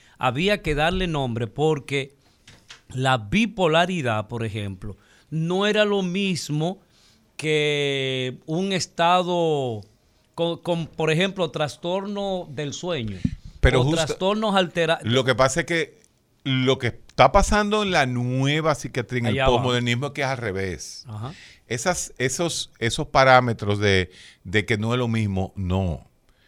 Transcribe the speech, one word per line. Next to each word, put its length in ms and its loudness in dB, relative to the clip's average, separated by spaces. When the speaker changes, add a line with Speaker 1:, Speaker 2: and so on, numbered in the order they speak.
Speaker 1:
había 420 0
que 140 -2
darle 320 0
nombre, 400 -2
porque 720 -2
la 280 0
bipolaridad, 1120 0
por 180 -6
ejemplo, 520 -8
no 380 0
era 160 4
lo 180 0
mismo 800 -2
que 1120 -2
un 260 -2
estado 1080 0
con, 240 -4
con, 300 -4
por 240 -2
ejemplo, 400 0
trastorno 960 -6
del 220 -8
sueño, 460 -6
Speaker 2:
Pero 220 6
Speaker 1:
o 20 4
Speaker 2:
justo 220 2
Speaker 1:
trastornos 500 0
altera- 480 2
Speaker 2:
lo 180 2
que 140 2
pasa 240 2
es 60 -2
que 340 -4
lo 360 2
que 100 -2
está 420 4
pasando 540 2
en 80 -2
la 120 4
nueva 720 0
psiquiatría, 460 -6
en 60 -2
el 80 0
Speaker 1:
Allá 140 0
va. 100 4
Speaker 2:
posmodernismo, 480 0
es 60 -8
que 100 -6
es 40 0
al 120 -4
revés. 680 -6
Speaker 1:
Ajá. 260 -10
Speaker 2:
Esas, 500 -4
esos, 600 -4
esos 260 -2
parámetros 720 4
de, 320 2
de 240 0
que 100 0
no 160 -2
es 60 2
lo 80 0
mismo, 480 -2
no. 500 -2